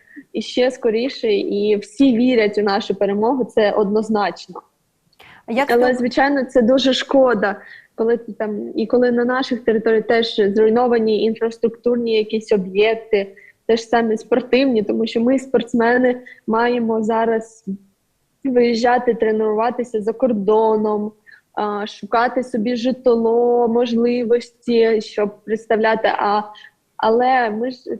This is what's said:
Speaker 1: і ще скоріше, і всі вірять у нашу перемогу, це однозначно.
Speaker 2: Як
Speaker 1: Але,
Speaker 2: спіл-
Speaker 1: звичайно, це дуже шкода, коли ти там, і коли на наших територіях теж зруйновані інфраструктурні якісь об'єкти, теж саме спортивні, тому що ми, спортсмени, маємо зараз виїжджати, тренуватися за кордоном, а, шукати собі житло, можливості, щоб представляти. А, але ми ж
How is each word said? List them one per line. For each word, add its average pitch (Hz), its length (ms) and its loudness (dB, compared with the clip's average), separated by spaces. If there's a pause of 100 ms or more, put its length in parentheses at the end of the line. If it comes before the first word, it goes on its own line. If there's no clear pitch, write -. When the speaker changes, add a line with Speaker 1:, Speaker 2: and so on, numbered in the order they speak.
(340)
Speaker 1:
і 226 80 -6
ще 254 300 0
скоріше, 233 640 -2
і 208 440 0
всі 247 400 0
вірять 226 400 2
у 208 40 0
нашу 208 340 -2
перемогу, 208 480 0
це 208 280 0
однозначно. 208 880 -2 (880)
Speaker 2:
Як 233 240 -2
Speaker 1:
Але, 240 220 4
Speaker 2:
спіл- 247 40 -2
Speaker 1:
звичайно, 269 480 0
це 254 160 2
дуже 262 320 2
шкода, 226 640 2 (400)
коли 233 220 0
ти 233 160 -14
там, 214 460 -8
і 214 80 -2
коли 247 240 2
на 240 140 0
наших 254 380 -4
територіях 220 440 0
теж 226 280 0 (200)
зруйновані 220 680 2
інфраструктурні 226 920 -2
якісь 214 340 -2
об'єкти, 202 840 0 (300)
теж 226 240 0
саме 233 280 0
спортивні, 247 680 0
тому 220 240 -2
що 233 140 -2
ми, 254 180 2
спортсмени, 247 840 0 (260)
маємо 226 560 0
зараз 226 600 -4 (800)
виїжджати, 240 680 2
тренуватися 220 880 -2
за 214 120 -4
кордоном, 214 1000 0 (420)
а, 208 340 -6
шукати 240 560 -2
собі 247 320 -4
житло, 240 920 2
можливості, 233 1300 0
щоб 208 440 -6
представляти. 220 640 0
А, 208 340 0 (560)
але 247 520 2
ми 226 220 -6
ж - 280 -10